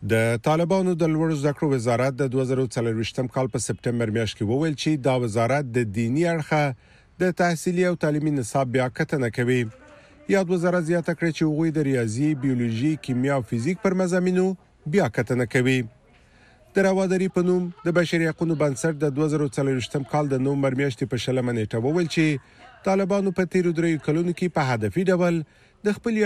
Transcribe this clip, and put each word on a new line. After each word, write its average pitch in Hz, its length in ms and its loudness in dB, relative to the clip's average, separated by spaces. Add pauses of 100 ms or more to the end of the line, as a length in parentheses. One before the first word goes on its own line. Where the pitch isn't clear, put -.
(120)
د 113 340 2
طالبانو 175 540 2
د 165 140 2
لوړو 160 260 0
زده 147 180 0
کړو 160 160 -2
وزارت 123 460 0
د 135 140 0
دوه 131 180 0
زره 131 120 0 (120)
څلرويشتم 117 600 -2
کال 131 200 0
په 110 100 -4
سپتمبر 117 500 -2
میاشت 113 220 -2
کې 107 120 -2
وویل 147 340 0
چې 151 240 0
دا 131 60 4 (100)
وزارت 117 520 0
د 123 100 2 (120)
دیني 127 340 2
اړخه 151 920 -4
د 180 180 0
تحصیلي 175 480 0
او 180 40 2 (120)
تعلیمي 151 320 0
نصاب 127 400 -2
بیا 127 120 0 (100)
کتنه 147 380 0
کوي. 127 220 2 (760)
یاد 185 200 2
وزارت 175 340 0
زیاته 170 240 0
کړې 165 240 -2
چې 170 140 -2
هغوی 156 260 0
د 147 140 0
ریاضي، 123 420 0 (120)
بیولوژي، 123 480 0 (140)
کیمیا 135 320 0
او 113 140 -6
فزیک 147 340 -2
پر 185 160 0
مضامینو 185 440 2 (500)
بیا 139 120 4 (100)
کتنه 120 360 -2
کوي. 127 240 2 (960)
د 196 140 4
رواداري 190 500 0
په 175 60 2
نوم 180 260 0 (140)
د 175 160 2
بشري 165 320 0
حقونو 165 320 -2
بنسټ 147 340 -2
د 143 160 0
دوه 151 160 0
زره 151 240 -2
څلرويشتم 135 560 -2
کال 147 240 0
د 131 140 0
نومبر 139 340 0
میاشتې 135 320 -4
په 113 80 -4
شلمه 123 320 0
نیټه 110 320 -2
وویل 165 260 0
چې - 720 -2
طالبانو 196 540 2
په 180 160 -2
تیرو 175 240 2
دریو 165 260 0
کلونو 170 320 0
کې 180 180 -2
په 160 140 2
هدفي 113 400 0
ډول 175 340 2 (420)
د 208 120 2
خپلې 220 280 -2